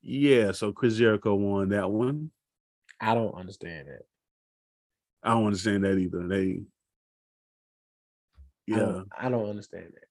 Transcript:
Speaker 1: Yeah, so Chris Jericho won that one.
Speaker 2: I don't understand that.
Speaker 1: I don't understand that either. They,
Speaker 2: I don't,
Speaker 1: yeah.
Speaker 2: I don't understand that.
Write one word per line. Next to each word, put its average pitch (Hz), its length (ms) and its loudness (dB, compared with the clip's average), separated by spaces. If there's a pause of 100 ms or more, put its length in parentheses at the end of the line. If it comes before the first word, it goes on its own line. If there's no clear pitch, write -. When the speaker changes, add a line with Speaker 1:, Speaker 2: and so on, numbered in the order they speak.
Speaker 1:
Yeah, 131 500 4
so 104 220 -2
Chris 117 220 2
Jericho 110 400 4
won 98 340 0
that 101 200 0
one. 139 420 -4 (680)
Speaker 2:
I 113 140 0
don't 113 200 -2
understand 85 540 -14
that. 69 140 -20 (1200)
Speaker 1:
I 113 80 -2
don't 113 160 4
understand 101 380 0
that 98 120 2
either. 90 320 -2
They, 95 360 -2 (2000)
Speaker 2:
I 107 80 2
don't, 98 180 0
Speaker 1:
yeah. 92 60 -10 (160)
Speaker 2:
I 127 120 -6
don't 113 180 -2
understand 90 460 -14
that. - 160 -20